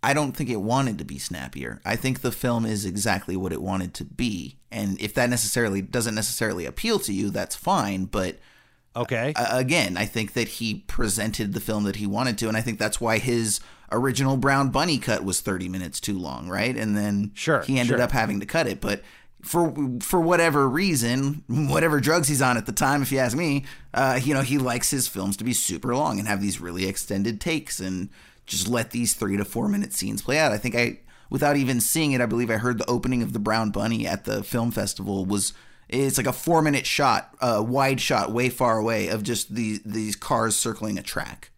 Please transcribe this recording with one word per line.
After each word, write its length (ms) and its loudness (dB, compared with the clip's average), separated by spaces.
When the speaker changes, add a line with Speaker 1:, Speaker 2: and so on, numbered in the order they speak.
Speaker 1:
I 100 2
don't 200 2
think 160 -4
it 120 0
wanted 380 2
to 40 -8
be 140 -10
snappier. 680 -8
I 140 0
think 240 0
the 100 0
film 360 0
is 180 -2
exactly 500 -2
what 160 -2
it 100 -4
wanted 340 -4
to 100 -10
be. 520 -6
And 300 -4
if 140 -6
that 140 2
necessarily 520 0
doesn't 340 -2
necessarily 520 -2
appeal 320 -2
to 120 -4
you, 200 -2
that's 240 -4
fine. 500 0
But 320 -2
Speaker 2:
Okay. 400 -2
Speaker 1:
a-, 220 0
again, 400 2
I 80 0
think 280 -4
that 140 0
he 400 -6
presented 680 0
the 60 -2
film 240 -2
that 140 0
he 80 -4
wanted 320 0
to. 100 -2
And 80 0
I 60 0
think 180 -4
that's 220 -2
why 160 2
his 420 0
original 460 2
Brown 320 2
Bunny 300 2
cut 260 0
was 160 -2
thirty 260 -2
minutes 320 -6
too 180 -2
long, 300 -8
right? 300 -2
And 180 0
then 380 0
Speaker 2:
Sure, 300 0
Speaker 1:
he 160 2
ended 180 4
Speaker 2:
sure. 60 4
Speaker 1:
up 80 0
having 280 2
to 60 -8
cut 220 0
it. 120 -4
But 220 -2
for, 320 0
for 180 2
whatever 480 6
reason, 800 2
whatever 540 4
drugs 260 4
he's 140 2
on 160 4
at 80 -2
the 80 -6
time, 280 2
if 100 0
you 80 2
ask 180 2
me, 260 0
uh, 280 2
you 120 2
know, 80 4
he 160 2
likes 340 0
his 160 0
films 300 -2
to 80 -6
be 80 0
super 420 -2
long 240 0
and 80 -4
have 140 -2
these 180 -2
really 280 -4
extended 520 -2
takes 400 -4
and 300 -6
just 220 -4
let 240 -2
these 220 0
three 240 -2
to 80 0
four 240 -2
minute 240 -2
scenes 280 -4
play 180 0
out. 120 4
I 60 0
think 180 -4
I, 240 0
without 260 2
even 240 2
seeing 320 2
it, 80 2
I 60 4
believe 260 0
I 60 2
heard 220 -2
the 100 -4
opening 340 0
of 80 -4
the 80 -2
Brown 320 0
Bunny 340 -2
at 200 -4
the 180 -2
film 280 0
festival 540 -2
was, 280 0
it's 300 0
like 100 2
a 60 0
four 280 4
minute 240 2
shot, 540 2
a 240 2
wide 380 2
shot 320 0
way 160 2
far 280 2
away 300 0
of 160 -2
just 320 -4
the, 300 -2
these 320 -4
cars 400 0
circling 420 -2
a 40 -8
track 540 -8